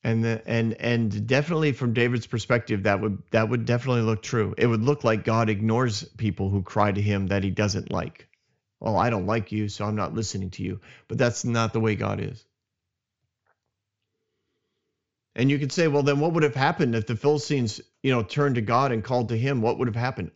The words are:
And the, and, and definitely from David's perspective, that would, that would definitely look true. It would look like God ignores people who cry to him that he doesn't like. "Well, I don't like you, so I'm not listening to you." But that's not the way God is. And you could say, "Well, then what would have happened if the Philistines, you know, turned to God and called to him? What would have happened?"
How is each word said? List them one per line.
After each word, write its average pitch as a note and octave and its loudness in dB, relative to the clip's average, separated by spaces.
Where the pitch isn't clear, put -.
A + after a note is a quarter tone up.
And A2+ 0
the, A2+ -2
and, A2+ 0
and A2+ -2
definitely D3+ 2
from A#2+ -2
David's B2 0
perspective, A2+ 0
that G2+ 4
would, G#2 -2
that A2 4
would A#2 0
definitely A#2+ 0
look A2 0
true. G#2+ -2
It A2+ 4
would A2+ 2
look C#3+ 0
like A2 2
God A2+ 2
ignores A2 0
people G2+ -4
who G2 0
cry G#2 2
to G2 0
him G2+ 0
that G2 0
he G2 0
doesn't F#2+ -2
like. - -8
"Well, - -2
I G#2+ 2
don't G2+ -2
like G#2+ -2
you, G#2+ -2
so G#2 -8
I'm G#2+ -2
not E2 -4
listening F#2+ -6
to G2 -10
you." F#2+ -6
But A#2 -4
that's A#2+ 2
not A#2 0
the A2+ 0
way A2 2
God G#2 -4
is. - -10
And C3 2
you C#3+ 0
could C#3 -4
say, E3 2
"Well, C#3+ 2
then C#3+ 2
what E3 2
would D#3+ 2
have D3 0
happened C#3 0
if A2 -2
the A#2 -4
Philistines, C#3+ 0
you C3+ 2
know, A#2+ 2
turned C#3+ 0
to A#2 0
God A#2+ 2
and A2 -2
called A#2+ 0
to A2+ 0
him? C3 0
What A2 0
would B2 0
have A2 -6
happened?" A#2 -4